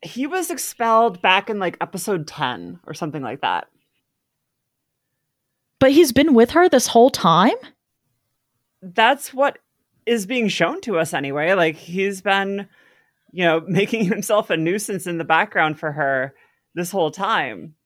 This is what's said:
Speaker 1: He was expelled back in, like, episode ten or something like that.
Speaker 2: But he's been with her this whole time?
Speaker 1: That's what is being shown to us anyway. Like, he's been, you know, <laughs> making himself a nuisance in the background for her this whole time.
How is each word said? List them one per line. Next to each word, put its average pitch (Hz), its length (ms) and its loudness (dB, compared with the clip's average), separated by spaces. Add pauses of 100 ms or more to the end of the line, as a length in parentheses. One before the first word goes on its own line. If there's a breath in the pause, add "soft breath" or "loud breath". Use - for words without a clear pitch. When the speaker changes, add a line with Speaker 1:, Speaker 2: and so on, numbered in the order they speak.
Speaker 1:
He 240 240 -8
was 349 240 -4
expelled 226 720 0
back 196 280 0
in, 208 80 -6
like, 185 220 -4
episode 175 460 -6
ten 123 600 -8
or 156 80 -14
something 151 280 -10
like 117 180 -10
that. 90 280 -4 (2000)
Speaker 2:
But 269 120 6
he's 285 200 6
been 285 220 4
with 233 160 6
her 359 180 4
this 254 200 2
whole 240 220 6
time? 190 460 2 (1300)
Speaker 1:
That's 226 500 2
what 269 260 0 (480)
is 220 200 0
being 233 220 -2
shown 190 340 0
to 196 160 -2
us 160 160 -2
anyway. 143 400 0
Like, 160 220 0
he's 190 440 -6
been, 196 480 -2 (640)
you 175 120 -4
know, 165 160 2
<laughs> 160 80 -16
making 196 360 0
himself 202 460 -2
a 175 60 0
nuisance 185 500 -4
in 175 120 -6
the 165 60 -6
background 160 540 0
for 156 140 -6
her 139 420 -4 (400)
this 175 160 -6
whole 175 200 -2
time. 156 640 -6 (120)